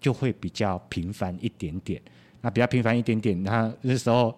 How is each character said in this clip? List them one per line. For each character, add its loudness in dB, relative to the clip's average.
就 2
会 0
比 -6
较 -2
频 -4
繁 -6
一 -2
点 -8
点。 -6
那 -2
比 0
较 6
频 2
繁 2
一 0
点 0
点， 0
那， 0
那 2
时 0
候， 4